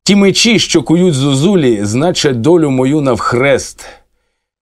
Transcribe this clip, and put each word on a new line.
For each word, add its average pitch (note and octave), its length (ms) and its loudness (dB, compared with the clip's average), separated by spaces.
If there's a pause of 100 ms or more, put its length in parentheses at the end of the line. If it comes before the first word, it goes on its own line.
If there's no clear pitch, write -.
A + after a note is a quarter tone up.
Ті G3+ 140 2
мечі, G3+ 420 2
що D#3+ 240 0
кують E3+ 320 2
зозулі, C3+ 680 0
значать C3 560 -2
долю D#3 300 2
мою C3 300 0
навхрест. C3 840 -2 (760)